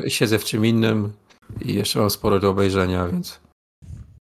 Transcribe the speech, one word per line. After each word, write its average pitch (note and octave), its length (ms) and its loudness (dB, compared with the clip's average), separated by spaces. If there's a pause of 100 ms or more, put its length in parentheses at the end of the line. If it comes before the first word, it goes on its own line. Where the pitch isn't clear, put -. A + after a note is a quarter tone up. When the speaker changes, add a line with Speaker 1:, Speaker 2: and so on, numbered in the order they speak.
Speaker 1:
nie - 60 -4
Speaker 2:
siedzę A2 300 0
w - 60 -4
czym A2 200 -2
innym A2 480 2 (480)
i G2+ 120 -4
jeszcze G2+ 260 -2
mam G#2 100 4
sporo G2+ 300 0
do G2 100 4
obejrzenia, F#2+ 580 2
więc F3 320 -6 (1000)